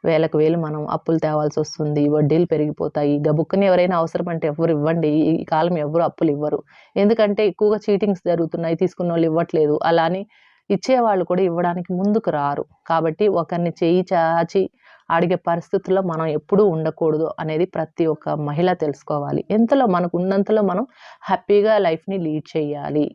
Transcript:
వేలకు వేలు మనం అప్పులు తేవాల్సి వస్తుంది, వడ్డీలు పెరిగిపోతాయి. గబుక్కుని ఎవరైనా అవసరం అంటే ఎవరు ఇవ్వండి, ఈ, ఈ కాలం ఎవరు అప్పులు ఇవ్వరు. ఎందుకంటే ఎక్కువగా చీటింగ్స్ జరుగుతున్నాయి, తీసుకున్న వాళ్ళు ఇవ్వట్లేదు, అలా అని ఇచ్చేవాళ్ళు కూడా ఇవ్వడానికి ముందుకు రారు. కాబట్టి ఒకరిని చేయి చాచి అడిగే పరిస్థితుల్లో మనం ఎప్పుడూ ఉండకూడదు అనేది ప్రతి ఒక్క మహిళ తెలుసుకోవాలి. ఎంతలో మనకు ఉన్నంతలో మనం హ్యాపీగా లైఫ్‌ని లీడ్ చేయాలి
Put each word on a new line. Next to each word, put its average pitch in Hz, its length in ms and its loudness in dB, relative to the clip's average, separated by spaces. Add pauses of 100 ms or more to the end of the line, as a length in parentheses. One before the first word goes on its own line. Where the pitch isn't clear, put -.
వేలకు 160 340 2
వేలు 156 200 2
మనం 151 300 -4
అప్పులు 165 300 -2
తేవాల్సి 151 400 -2
వస్తుంది, 151 500 -2
వడ్డీలు 151 380 2
పెరిగిపోతాయి. 151 720 -2
గబుక్కుని 156 460 0
ఎవరైనా 180 300 2
అవసరం 170 320 -2
అంటే 165 200 -4
ఎవరు 165 240 0
ఇవ్వండి, 156 440 0
ఈ, 156 160 2
ఈ 165 120 -2
కాలం 170 340 0
ఎవరు 151 240 0
అప్పులు 160 280 0
ఇవ్వరు. 147 280 -2 (380)
ఎందుకంటే 208 500 2
ఎక్కువగా 208 340 0
చీటింగ్స్ 202 460 0
జరుగుతున్నాయి, 170 500 -2
తీసుకున్న 175 360 -2
వాళ్ళు 165 160 2
ఇవ్వట్లేదు, 156 540 2
అలా 165 220 2
అని 185 180 -2 (480)
ఇచ్చేవాళ్ళు 208 540 2
కూడా 180 180 0
ఇవ్వడానికి 175 500 -2
ముందుకు 202 380 0
రారు. 143 340 -2 (220)
కాబట్టి 165 380 0 (100)
ఒకరిని 170 400 -2
చేయి 180 300 2
చాచి 170 580 0 (480)
అడిగే 170 320 0
పరిస్థితుల్లో 185 600 -2
మనం 160 260 -4
ఎప్పుడూ 156 380 0
ఉండకూడదు 160 600 0 (100)
అనేది 160 300 -2
ప్రతి 165 400 -4
ఒక్క 151 220 -4 (120)
మహిళ 147 340 -2
తెలుసుకోవాలి. 143 760 -4
ఎంతలో 233 360 2
మనకు 175 300 0
ఉన్నంతలో 196 460 0
మనం 190 220 -2 (380)
హ్యాపీగా 208 560 2
లైఫ్‌ని 190 400 -2
లీడ్ 156 300 -4
చేయాలి 147 560 -2 (100)